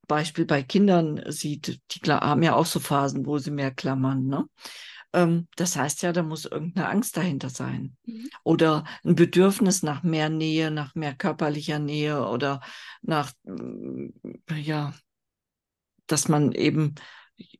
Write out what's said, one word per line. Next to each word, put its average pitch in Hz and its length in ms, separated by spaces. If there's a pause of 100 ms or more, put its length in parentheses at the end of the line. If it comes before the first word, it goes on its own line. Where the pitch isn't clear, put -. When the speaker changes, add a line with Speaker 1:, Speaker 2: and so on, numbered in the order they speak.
Speaker 1:
Beispiel 151 400
bei 147 160
Kindern 170 680
sieht, 151 500 (100)
die - 100
kla-, 151 200
haben 143 220
ja 160 120
auch 151 120
so 160 140
Phasen, 139 460
wo 147 120
sie 143 120
mehr 139 220
klammern, 135 540
ne? 139 220 (640)
Ähm, 170 420
das 175 200
heißt 147 260
ja, 175 100
da 170 100
muss 156 220
irgendeine 165 440
Angst - 280
dahinter 165 340
sein. 127 540
Speaker 2:
Mhm. 233 240 (160)
Speaker 1:
Oder 160 400 (200)
ein 175 100
Bedürfnis 180 680
nach 147 200
mehr 160 260
Nähe, 156 420
nach 151 240
mehr 151 200
körperlicher 151 640
Nähe 147 500
oder 135 320 (420)
nach, 147 300 (120)
mm, 64 640 (480)
ja, 147 380 (1120)
dass - 220
man 147 240
eben 151 420 (640)